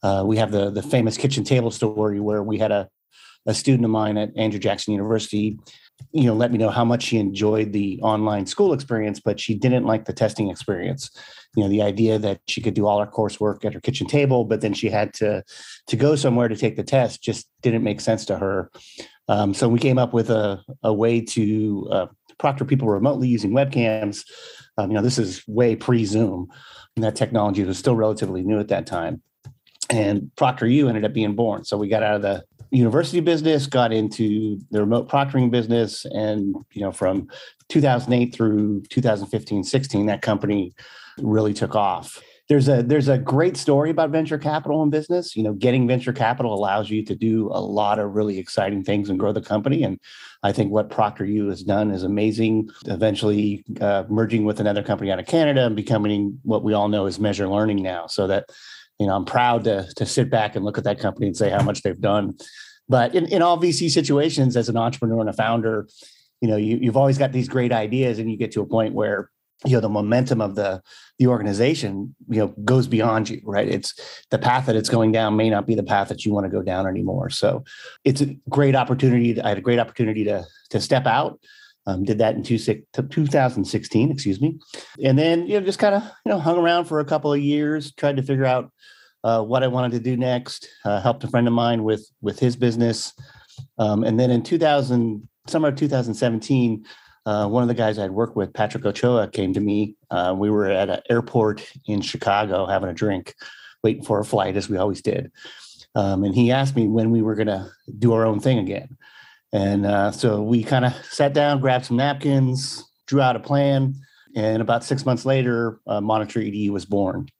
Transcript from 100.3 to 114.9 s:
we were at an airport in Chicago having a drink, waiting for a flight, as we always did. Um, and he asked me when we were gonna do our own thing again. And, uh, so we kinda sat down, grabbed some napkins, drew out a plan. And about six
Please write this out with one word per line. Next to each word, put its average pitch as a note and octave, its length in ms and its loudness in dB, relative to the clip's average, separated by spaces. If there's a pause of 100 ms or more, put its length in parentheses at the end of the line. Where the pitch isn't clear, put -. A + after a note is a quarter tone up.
we G#2 140 0
were G#2 160 2
at F#2+ 240 0
an - 180 -4
airport A2 580 0 (200)
in G#2 160 -2
Chicago G2 640 0
having F#2+ 240 -2
a E2+ 40 -6
drink, G2 400 -4 (480)
waiting - 220 0
for G#2 160 0
a G#2+ 40 -2
flight, F#2+ 320 0
as G2 120 -4
we G2 80 -2
always F#2+ 260 -2
did. - 300 -4 (640)
Um, G2 300 0
and G2 100 0
he A#2+ 180 4
asked C3+ 240 0
me A2+ 120 2
when A2+ 220 2
we A2+ 120 4
were A2 120 0
gonna G2+ 360 -2 (280)
do A#2 140 4
our A2+ 140 2
own G#2+ 120 0
thing B2 200 2
again. G2 380 -6 (560)
And, G2+ 320 2
uh, G2+ 280 2
so G#2+ 300 0
we A2+ 200 2
kinda B2 320 0 (160)
sat C#3+ 240 0
down, D3 260 2
grabbed B2+ 260 0
some A#2+ 100 -2
napkins, C3+ 880 0 (220)
drew C#3 140 2
out B2+ 140 4
a A2 60 -6
plan. C#3 560 2 (400)
And A2 260 0
about A#2 220 0
six C3+ 200 -4